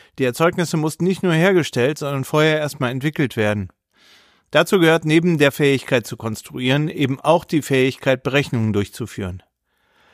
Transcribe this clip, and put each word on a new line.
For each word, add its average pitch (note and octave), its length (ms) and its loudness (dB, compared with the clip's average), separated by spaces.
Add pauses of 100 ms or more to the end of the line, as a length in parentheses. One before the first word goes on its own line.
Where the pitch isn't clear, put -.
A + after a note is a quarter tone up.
(200)
Die C3+ 60 0
Erzeugnisse E3 520 0
mussten D#3 280 -2
nicht F#3 180 -2
nur F3+ 100 2
hergestellt, D#3+ 640 2
sondern C#3 260 -6
vorher D#3 360 2
erstmal C#3+ 320 -4
entwickelt C3+ 440 -2
werden. G#2 340 -2 (840)
Dazu E3+ 280 2
gehört D#3+ 260 4
neben E3 320 2
der C#3 140 4
Fähigkeit C3+ 560 0
zu A#2+ 100 -12
konstruieren B2+ 720 -4
eben C3+ 300 -2
auch E3 260 2
die D#3 160 -2
Fähigkeit, C3 600 0
Berechnungen B2 500 -2
durchzuführen. G2 720 -6 (720)